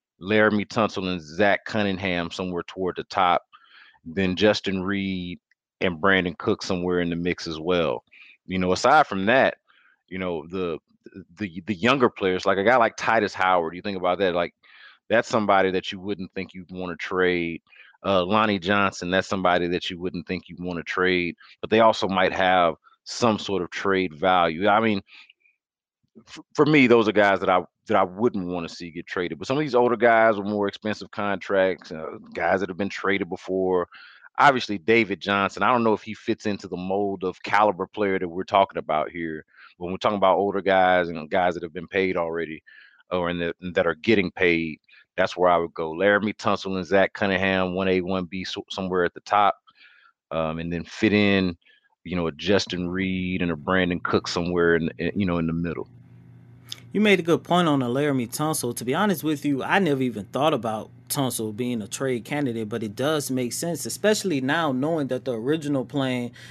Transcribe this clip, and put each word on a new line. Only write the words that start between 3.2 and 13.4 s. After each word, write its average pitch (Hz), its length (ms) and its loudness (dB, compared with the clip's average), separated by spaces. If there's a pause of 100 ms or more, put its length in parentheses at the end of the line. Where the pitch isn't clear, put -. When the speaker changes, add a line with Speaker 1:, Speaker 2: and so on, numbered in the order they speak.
Speaker 1:
then 92 320 -2
Justin 95 480 2
Reid 95 560 -4 (400)
and 90 180 -2
Brandin 90 400 2
Cooks - 280 -2
somewhere 90 340 0
in 87 100 0
the 85 60 -4
mix 85 320 -4
as 80 100 -8
well. 78 460 -2 (480)
You 92 60 -2
know, 90 140 2
aside 139 340 4
from 95 200 -4
that, 113 280 4 (540)
you 92 100 -10
know, 85 280 -6
the, 85 320 -4 (600)
the, 92 280 -10
the 110 80 -2
younger 120 360 2
players, 92 340 -2
like 98 140 2
a 98 40 2
guy 117 140 4
like 113 220 2
Tytus 113 340 2
Howard, 90 420 0